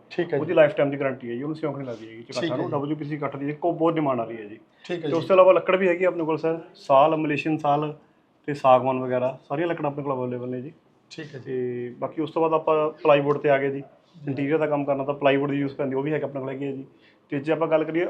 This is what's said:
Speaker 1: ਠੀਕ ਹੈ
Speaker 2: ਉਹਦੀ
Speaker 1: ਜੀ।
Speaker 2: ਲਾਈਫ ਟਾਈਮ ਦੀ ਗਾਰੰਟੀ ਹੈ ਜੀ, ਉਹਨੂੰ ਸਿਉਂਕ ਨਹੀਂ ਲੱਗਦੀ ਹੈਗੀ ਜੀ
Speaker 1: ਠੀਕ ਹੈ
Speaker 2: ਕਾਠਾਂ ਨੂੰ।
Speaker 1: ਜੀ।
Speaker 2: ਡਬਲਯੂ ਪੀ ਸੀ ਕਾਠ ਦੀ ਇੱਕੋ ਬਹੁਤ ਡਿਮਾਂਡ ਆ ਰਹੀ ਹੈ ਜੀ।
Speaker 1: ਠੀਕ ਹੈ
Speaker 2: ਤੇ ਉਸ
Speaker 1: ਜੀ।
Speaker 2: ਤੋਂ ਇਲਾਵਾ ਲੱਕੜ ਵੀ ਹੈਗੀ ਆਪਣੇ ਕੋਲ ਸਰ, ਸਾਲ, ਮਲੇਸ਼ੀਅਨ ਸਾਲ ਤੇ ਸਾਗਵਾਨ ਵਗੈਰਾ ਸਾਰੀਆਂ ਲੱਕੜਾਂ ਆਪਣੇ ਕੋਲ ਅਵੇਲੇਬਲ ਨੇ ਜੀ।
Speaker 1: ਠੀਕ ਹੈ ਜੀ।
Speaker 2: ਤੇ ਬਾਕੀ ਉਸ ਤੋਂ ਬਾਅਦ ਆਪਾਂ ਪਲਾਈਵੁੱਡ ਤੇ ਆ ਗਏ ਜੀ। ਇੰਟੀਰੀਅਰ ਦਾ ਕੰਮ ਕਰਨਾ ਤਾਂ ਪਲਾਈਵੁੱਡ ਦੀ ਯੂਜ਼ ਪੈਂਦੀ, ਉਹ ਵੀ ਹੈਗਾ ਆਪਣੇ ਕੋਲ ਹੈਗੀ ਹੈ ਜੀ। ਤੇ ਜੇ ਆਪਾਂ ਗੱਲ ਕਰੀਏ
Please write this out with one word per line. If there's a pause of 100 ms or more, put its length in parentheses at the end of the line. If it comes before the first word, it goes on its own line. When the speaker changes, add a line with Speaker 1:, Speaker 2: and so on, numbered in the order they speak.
(100)
Speaker 1:
ਠੀਕ
ਹੈ
Speaker 2:
ਉਹਦੀ
Speaker 1:
ਜੀ।
Speaker 2:
ਲਾਈਫ
ਟਾਈਮ
ਦੀ
ਗਾਰੰਟੀ
ਹੈ
ਜੀ,
ਉਹਨੂੰ
ਸਿਉਂਕ
ਨਹੀਂ
ਲੱਗਦੀ
ਹੈਗੀ
ਜੀ
Speaker 1:
ਠੀਕ
ਹੈ
Speaker 2:
ਕਾਠਾਂ
ਨੂੰ।
Speaker 1:
ਜੀ।
Speaker 2:
ਡਬਲਯੂ
ਪੀ
ਸੀ
ਕਾਠ
ਦੀ
ਇੱਕੋ
ਬਹੁਤ
ਡਿਮਾਂਡ
ਆ
ਰਹੀ
ਹੈ
ਜੀ। (260)
Speaker 1:
ਠੀਕ
ਹੈ
Speaker 2:
ਤੇ
ਉਸ
Speaker 1:
ਜੀ।
Speaker 2:
ਤੋਂ
ਇਲਾਵਾ
ਲੱਕੜ
ਵੀ
ਹੈਗੀ
ਆਪਣੇ
ਕੋਲ
ਸਰ, (140)
ਸਾਲ,
ਮਲੇਸ਼ੀਅਨ
ਸਾਲ (500)
ਤੇ
ਸਾਗਵਾਨ
ਵਗੈਰਾ (100)
ਸਾਰੀਆਂ
ਲੱਕੜਾਂ
ਆਪਣੇ
ਕੋਲ
ਅਵੇਲੇਬਲ
ਨੇ
ਜੀ। (380)
Speaker 1:
ਠੀਕ
ਹੈ
ਜੀ।
Speaker 2:
ਤੇ
ਬਾਕੀ
ਉਸ
ਤੋਂ
ਬਾਅਦ
ਆਪਾਂ
ਪਲਾਈਵੁੱਡ
ਤੇ
ਆ
ਗਏ
ਜੀ। (460)
ਇੰਟੀਰੀਅਰ
ਦਾ
ਕੰਮ
ਕਰਨਾ
ਤਾਂ
ਪਲਾਈਵੁੱਡ
ਦੀ
ਯੂਜ਼
ਪੈਂਦੀ,
ਉਹ
ਵੀ
ਹੈਗਾ
ਆਪਣੇ
ਕੋਲ
ਹੈਗੀ
ਹੈ
ਜੀ। (460)
ਤੇ
ਜੇ
ਆਪਾਂ
ਗੱਲ
ਕਰੀਏ